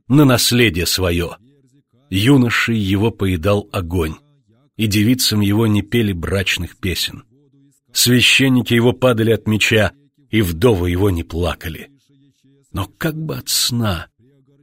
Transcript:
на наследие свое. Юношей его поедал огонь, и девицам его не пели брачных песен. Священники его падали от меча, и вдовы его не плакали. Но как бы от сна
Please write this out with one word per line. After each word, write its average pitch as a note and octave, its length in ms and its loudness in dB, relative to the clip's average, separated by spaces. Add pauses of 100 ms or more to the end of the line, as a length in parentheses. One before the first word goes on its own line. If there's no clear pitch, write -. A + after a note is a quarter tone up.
на C#3+ 180 6
наследие A2+ 600 2
свое. F2 480 -2 (760)
Юношей A#2 680 2
его F#2+ 360 0
поедал G2 600 -2
огонь, E2+ 440 -4 (640)
и A2 100 -2
девицам G#2+ 540 0
его G#2 260 2
не G#2 160 2
пели A2 280 -2
брачных F2 640 -4
песен. - 480 -8 (680)
Священники B2 800 2
его A#2+ 200 4
падали A2+ 360 0
от A2 180 -2
меча, G#2+ 440 0 (400)
и A2+ 100 2
вдовы F2+ 480 0
его F#2+ 220 0
не E2 120 -2
плакали. D#2+ 680 -8 (840)
Но - 140 -6 (100)
как D#3 180 -4
бы D#3 220 -8
от - 100 -14
сна G#2+ 600 -2 (560)